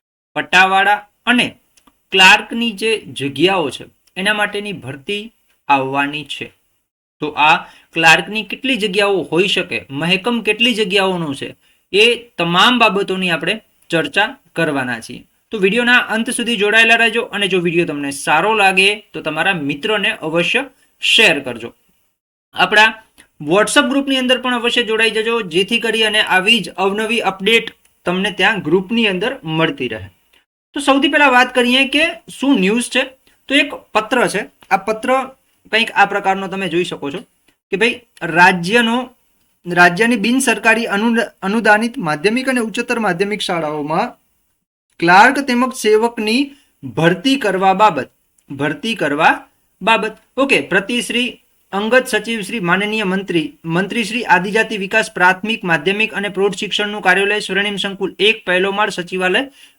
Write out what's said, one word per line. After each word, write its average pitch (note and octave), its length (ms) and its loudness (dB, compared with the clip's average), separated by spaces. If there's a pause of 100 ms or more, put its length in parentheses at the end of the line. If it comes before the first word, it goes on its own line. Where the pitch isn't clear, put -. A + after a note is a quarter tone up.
(340)
પટ્ટાવાળા F#3+ 720 2 (200)
અને A#3 300 0 (560)
ક્લાર્કની G#3+ 580 4
જે G#3+ 280 -2
જગ્યાઓ C#3 720 -2
છે - 140 -12 (320)
એના G3+ 180 -2
માટેની G#3 380 -4
ભરતી E3+ 600 -10 (360)
આવવાની C#3 560 -2
છે. - 280 -12 (680)
તો D3+ 80 -6
આ D3+ 280 2 (360)
ક્લાર્કની F3 500 2
કેટલી C4 340 -4
જગ્યાઓ G3+ 460 0
હોઈ E3+ 260 0
શકે, B2 420 -6
મહેકમ F#3 500 -2
કેટલી G#3+ 340 0
જગ્યાઓનો F#3+ 600 0
છે, - 220 -12 (360)
એ A3+ 240 2 (220)
તમામ F#3 400 2
બાબતોની F#3+ 520 0
આપણે F3+ 300 -4 (300)
ચર્ચા E3 460 0 (200)
કરવાના C3+ 440 -2
છીએ. A#2+ 240 -16 (260)
તો A3+ 80 -6
વીડિયોના A#3 400 2
અંત A3 320 -2
સુધી A#3 260 -4
જોડાયેલા A3 380 4
રહેજો A3+ 280 2
અને G3+ 260 -4
જો F3+ 120 0
વીડિયો E3+ 260 0
તમને C#3+ 240 -6
સારો E3 440 0
લાગે G3 400 4
તો G#3+ 260 -14
તમારા D#3+ 320 -2
મિત્રોને G3 580 -2
અવશ્ય E3+ 540 -2 (360)
શેર F3 400 4
કરજો. A#2 340 -10 (800)
આપણા G#3+ 420 4 (480)
WhatsApp G#3 460 2
ગ્રુપની C#4 280 0
અંદર B3 240 0
પણ B3 140 -2
અવશ્ય A#3+ 280 0
જોડાઈ A3 280 0
જજો, A3 300 -2
જેથી G3 380 -2
કરી A3+ 240 -2
અને G#3+ 180 0
આવી G3 400 0
જ E3+ 80 -8
અવનવી G#3 520 -2
અપડેટ A3 540 -2 (300)
તમને F#3 260 -2
ત્યાં F#3+ 300 0
ગ્રુપની F#3+ 460 0
અંદર G3+ 380 -2
મળતી D#3 440 -4
રહે. G2+ 220 -12 (640)
તો D4+ 60 -8
સૌથી C#4 280 2
પહેલા D4 200 4
વાત B3 260 4
કરીએ B3+ 340 2
કે C#4+ 140 0 (380)
શું C4 200 2
ન્યૂઝ G#3+ 300 0
છે. B3+ 120 0 (460)
તો C4+ 60 0
એક D4 200 0
પત્ર G#3+ 520 0
છે, G3+ 220 -4 (220)
આ G3 60 2
પત્ર A#3+ 540 -2 (420)
કંઈક A3 180 0
આ G#3 140 2
પ્રકારનો G3 420 -2
તમે F#3+ 220 -6
જોઈ F3 160 -2
શકો D3+ 260 -8
છો E3 80 -8 (520)
કે - 60 -4
ભાઈ A#3+ 240 0 (220)
રાજ્યનો, F#3+ 880 2 (600)
રાજ્યની F3 440 4
બિન A3+ 220 0
સરકારી A3+ 460 2
અનુ-, A3 460 0 (120)
અનુદાનિત A3 560 2
માધ્યમિક G#3 500 -2
અને B3+ 120 0
ઉચ્ચતર A#3+ 380 -4
માધ્યમિક G3+ 420 -2
શાળાઓમાં D#3+ 760 -4 (840)
ક્લાર્ક G#3 380 6
તેમજ B3 340 0
સેવકની A3+ 800 0 (340)
ભરતી F3 520 0
કરવા F#3+ 360 2
બાબત, F#3 380 2 (400)
ભરતી D3+ 440 -4
કરવા E3+ 500 0 (380)
બાબત. G#3+ 340 0 (200)
ઓકે, B3 240 2
પ્રતિ G3 420 -2
શ્રી A#3+ 380 -4 (320)
અંગત A3 340 2
સચિવ A3 340 -4
શ્રી G#3 200 -8
માનનીય G#3 440 -2
મંત્રી, F#3 480 -2 (120)
મંત્રી F#3+ 400 -2
શ્રી A3 200 -6
આદિજાતિ G#3 520 0
વિકાસ G#3 360 -2
પ્રાથમિક F#3 520 0
માધ્યમિક F#3 500 0
અને G3 140 -4
પ્રૌઢ G3 240 0
શિક્ષણનું G#3 500 -4
કાર્યાલય G3 380 2
સ્વર્ણિમ G3+ 360 -2
સંકુલ F#3+ 420 -6
એક A3 280 0
પહેલો F#3 260 0
માળ G#3 180 -2
સચિવાલય F#3 600 -4 (280)